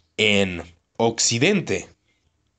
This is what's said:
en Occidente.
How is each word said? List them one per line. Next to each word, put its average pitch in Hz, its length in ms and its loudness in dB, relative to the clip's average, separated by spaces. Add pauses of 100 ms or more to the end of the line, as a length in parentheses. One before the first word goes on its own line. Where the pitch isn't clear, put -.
(160)
en 98 460 2 (340)
Occidente. 117 920 0 (720)